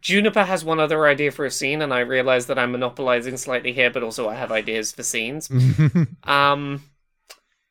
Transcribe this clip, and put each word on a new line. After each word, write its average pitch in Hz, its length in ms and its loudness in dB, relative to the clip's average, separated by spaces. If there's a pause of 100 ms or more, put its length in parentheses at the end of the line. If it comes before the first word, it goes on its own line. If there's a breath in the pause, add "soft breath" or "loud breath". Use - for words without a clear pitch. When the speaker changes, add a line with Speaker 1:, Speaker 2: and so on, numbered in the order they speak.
Speaker 1:
Juniper 208 440 2
has 175 200 -2
one 160 140 0
other 156 260 2
idea 143 260 4
for 143 140 -6
a 127 60 -4
scene, 147 320 -2
and 139 100 -2
I 123 60 0
realize 127 480 2
that 135 100 -2
I'm 123 140 0
monopolizing 123 640 -2
slightly 123 360 -4
here, 123 180 2
but 123 100 -4
also 113 260 -4
I 110 80 -4
have 120 160 -6
ideas 110 400 -4
for 120 120 -14
scenes. 123 480 -6
Speaker 2:
<laughs> 135 720 2
Speaker 1:
Um, 143 580 2 (880)